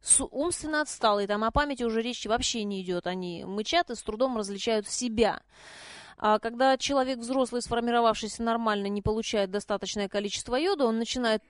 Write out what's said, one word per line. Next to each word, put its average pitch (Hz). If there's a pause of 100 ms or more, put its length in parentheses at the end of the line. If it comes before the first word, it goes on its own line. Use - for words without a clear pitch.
с-, -
умственно 302
отсталые, 202
там 208
о 226
памяти 277
уже 226
речи 233
вообще 233
не 202
идёт. 180
Они 180
мычат 214
и 247
с -
трудом 233
различают 208
себя. 226 (800)
А 214
когда 247
человек 262
взрослый, 247
сформировавшийся 233
нормально, 226
не 202
получает 214
достаточное 202
количество 208
йода, 311
он 226
начинает 226